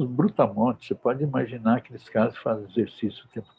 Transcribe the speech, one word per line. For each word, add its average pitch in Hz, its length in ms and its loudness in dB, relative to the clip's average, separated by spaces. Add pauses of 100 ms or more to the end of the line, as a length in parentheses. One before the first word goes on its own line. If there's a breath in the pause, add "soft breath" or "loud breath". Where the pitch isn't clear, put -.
brutamontes. 123 800 2
Você - 80 -2
pode 131 280 -2
imaginar 123 540 0
aqueles - 320 -10
caras 113 260 2
que - 80 -18
fazem - 260 -2
exercício - 560 -2
o - 20 -20
tempo - 320 -12